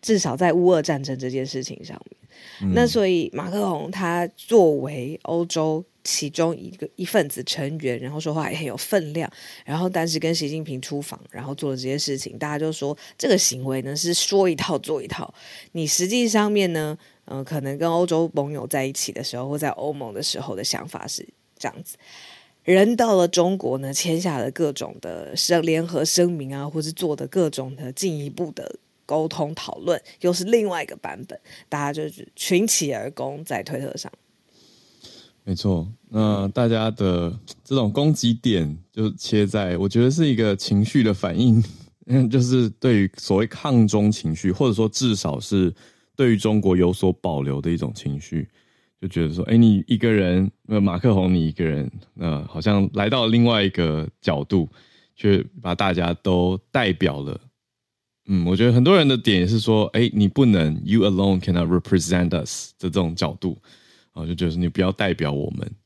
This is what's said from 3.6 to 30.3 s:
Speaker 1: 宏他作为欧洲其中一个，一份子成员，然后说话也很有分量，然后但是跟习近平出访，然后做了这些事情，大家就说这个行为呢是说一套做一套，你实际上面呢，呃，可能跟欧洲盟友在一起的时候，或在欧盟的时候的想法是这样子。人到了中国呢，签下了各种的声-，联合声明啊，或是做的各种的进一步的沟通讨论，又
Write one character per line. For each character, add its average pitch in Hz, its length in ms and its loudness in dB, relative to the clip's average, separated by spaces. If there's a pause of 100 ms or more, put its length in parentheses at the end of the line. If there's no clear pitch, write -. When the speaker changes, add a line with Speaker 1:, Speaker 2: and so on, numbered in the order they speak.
Speaker 1:
宏 156 200 -6
他 175 460 -2
作 190 420 4
为 139 460 -8
欧 170 220 -2
洲 156 380 -2 (200)
其 - 260 -4
中 165 260 0
一 - 160 -14
个， - 260 -12
一 185 80 -6
份 180 240 0
子 - 140 -10
成 151 340 -6
员， 127 220 -4
然 127 120 -10
后 151 80 -8
说 160 140 -6
话 156 180 -4
也 160 60 -8
很 160 80 -8
有 120 100 -8
分 160 380 -2
量， 156 180 -6 (320)
然 151 160 -4
后 180 80 0
但 175 180 -2
是 160 140 -2
跟 160 160 0
习 156 140 -4
近 160 120 -8
平 139 200 -10
出 143 200 -8
访， - 160 -12 (140)
然 101 120 -14
后 139 120 -10
做 139 160 -6
了 131 60 -6
这 127 60 -10
些 131 140 -4
事 139 200 -4
情， - 200 -12
大 147 120 -6
家 147 100 -4
就 156 100 -2
说 147 280 -6 (200)
这 - 120 -2
个 190 80 6
行 127 260 0
为 131 180 -2
呢 139 140 -6
是 170 180 -2
说 196 360 2
一 160 60 0
套 151 240 -2
做 147 220 -6
一 - 60 -12
套， - 260 -10 (380)
你 160 160 -4
实 180 200 0
际 240 200 0
上 208 220 2
面 202 220 2
呢， 156 260 -4 (280)
呃， 135 180 -10
可 147 160 -6
能 139 180 -4
跟 165 140 0
欧 175 140 2
洲 165 280 0
盟 143 180 -2
友 127 160 -8
在 135 180 -2
一 135 80 -4
起 - 180 -6
的 - 100 -10
时 131 140 -8
候， 127 140 -8
或 147 80 -4
在 147 140 -4
欧 147 200 -6
盟 127 220 -10
的 127 100 -10
时 - 160 -4
候 - 160 -10
的 98 80 -8
想 - 240 -6
法 - 180 -12
是 - 220 -10 (300)
这 - 100 -10
样 - 160 -12
子。 - 140 -16 (680)
人 202 320 4
到 220 220 4
了 175 100 4
中 180 300 2
国 131 220 -4
呢， 139 140 -8
签 165 280 -2
下 165 160 -2
了 123 140 -2
各 156 200 -2
种 - 300 -10
的 82 340 -12
声-， 170 300 2
联 165 200 0
合 160 200 -2
声 175 260 2
明 139 240 -8
啊， 143 140 -8
或 156 120 -6
是 151 100 -6
做 160 240 -4
的 139 120 -8
各 165 220 0
种 135 260 -8
的 127 160 -12
进 165 260 -4
一 143 120 -10
步 165 220 -8
的 - 240 -14 (320)
沟 156 200 -2
通 160 280 -6
讨 - 240 -12
论， 160 200 -2 (220)
又 175 100 2